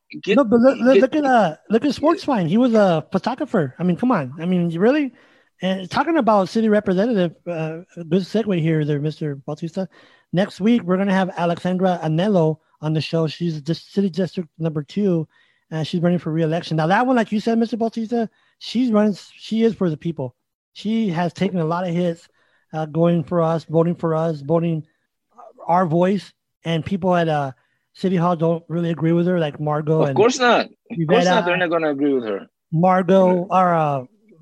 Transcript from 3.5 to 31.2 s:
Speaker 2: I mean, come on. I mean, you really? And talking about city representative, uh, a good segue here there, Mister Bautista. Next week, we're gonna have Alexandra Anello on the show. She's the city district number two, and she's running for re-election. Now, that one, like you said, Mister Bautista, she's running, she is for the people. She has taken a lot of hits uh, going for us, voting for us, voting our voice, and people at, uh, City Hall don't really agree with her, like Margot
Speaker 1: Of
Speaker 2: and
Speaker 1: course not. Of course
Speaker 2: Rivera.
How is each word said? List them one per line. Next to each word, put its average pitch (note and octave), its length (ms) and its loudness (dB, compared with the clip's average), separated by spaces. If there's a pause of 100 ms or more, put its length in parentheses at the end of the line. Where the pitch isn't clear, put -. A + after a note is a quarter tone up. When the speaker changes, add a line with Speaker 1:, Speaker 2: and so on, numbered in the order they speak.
Speaker 2:
I E3 60 -6
mean, F3+ 120 2
come B3 160 0
on. C#3+ 280 -2
I E3 60 -8
mean, F3 260 0
you D#3+ 80 -6
really? C4 340 2 (480)
And F#3 280 -4
talking D4 280 0
about G#3 320 2
city A3 180 0
representative, G#3 680 0 (120)
uh, E3 340 -8 (140)
a F3 80 -12
good E3+ 200 0
segue G3+ 360 -2
here D#3 260 0
there, D3 140 -2
Mister D3 360 -6
Bautista. D#3 520 -10 (460)
Next G3 260 -2
week, A3+ 220 2
we're F3+ 160 0
gonna G3 160 0
have F#3+ 240 2
Alexandra F3 640 0
Anello D#3+ 540 2 (240)
on D#3 120 -4
the D#3 60 0
show. E3 260 -2
She's D#3 380 -6
the E3 100 -4
city G3 360 -4
district F3 400 -6 (100)
number D#3+ 240 -4
two, F3+ 420 -2 (460)
and D#3+ 160 -6
she's F3+ 140 -4
running F3 180 2
for D#3 140 -6
re-election. D#3+ 420 -2
Now, D#3 120 0
that G#3+ 200 2
one, C4 80 2
like A3+ 160 0
you G#3+ 80 -2
said, A3+ 180 -2
Mister A3+ 200 -2
Bautista, A3+ 520 -4 (300)
she's B3 320 -2
running, G#3+ 240 2 (220)
she A3 260 -2
is A3+ 100 2
for F3+ 160 -2
the D#3 60 -2
people. D3 400 -8 (380)
She A3+ 340 -2
has F3 240 -2
taken F#3 300 -4
a D#3+ 40 0
lot F3 220 -4
of E3+ 80 -4
hits E3+ 320 -4 (480)
uh, D#3 100 -4
going E3 380 2
for F3 180 -2
us, D#3+ 240 0
voting E3 300 0
for E3 200 -4
us, D#3+ 260 -2
voting D#3+ 440 -2 (800)
our F3+ 180 2
voice, F3+ 480 0 (300)
and E3 220 -4
people F#3 300 0
at, E3+ 140 2
uh, C#3+ 220 -2 (420)
City F#3+ 240 -2
Hall F3 180 2
don't E3 320 -2
really E3 220 -4
agree D#3+ 240 0
with E3+ 120 2
her, F3+ 140 0
like D3+ 200 -4
Margot D3+ 440 0
Speaker 1:
Of D3 60 2
Speaker 2:
and C3+ 80 -2
Speaker 1:
course A#3 200 4
not. A#3 280 4
Of - 60 -20
course - 260 -14
Speaker 2:
Rivera. E3+ 260 2